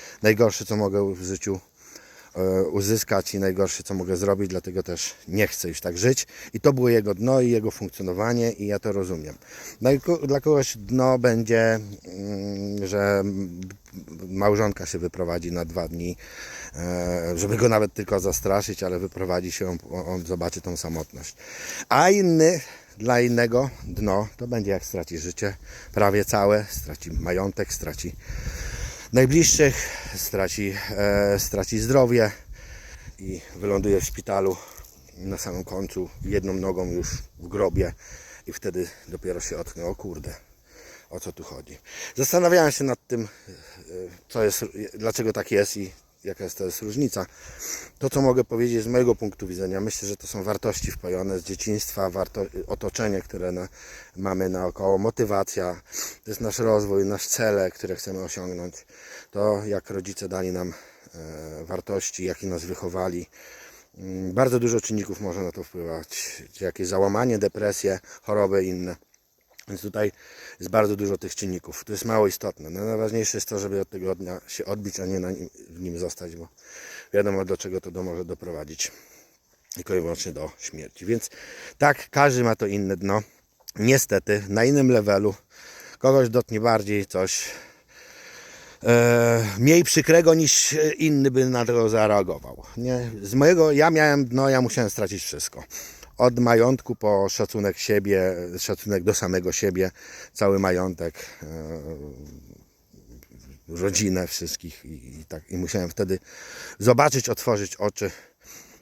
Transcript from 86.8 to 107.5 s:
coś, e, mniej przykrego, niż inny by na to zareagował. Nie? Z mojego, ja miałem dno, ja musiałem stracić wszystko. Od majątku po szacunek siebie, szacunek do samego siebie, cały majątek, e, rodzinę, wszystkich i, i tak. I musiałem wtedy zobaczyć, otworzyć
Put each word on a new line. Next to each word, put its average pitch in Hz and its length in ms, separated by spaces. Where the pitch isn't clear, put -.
coś, - 420
e, 117 640
mniej 156 260
przykrego, 165 500
niż 156 420
inny 143 320
by 127 160
na 123 180
to 117 240
zareagował. 101 760
Nie? 123 340
Z 101 120
mojego, 156 380
ja 151 180
miałem 147 340
dno, 131 240
ja 131 120
musiałem 117 300
stracić 98 320
wszystko. - 420
Od 123 200
majątku 120 580
po 98 320
szacunek 101 500
siebie, 95 580
szacunek 95 460
do 101 100
samego 90 380
siebie, 92 380
cały 98 260
majątek, 90 560
e, 78 40
rodzinę, 92 580
wszystkich - 580
i, 65 360
i 80 40
tak. - 260
I 92 60
musiałem 90 320
wtedy 92 300
zobaczyć, 127 500
otworzyć 104 480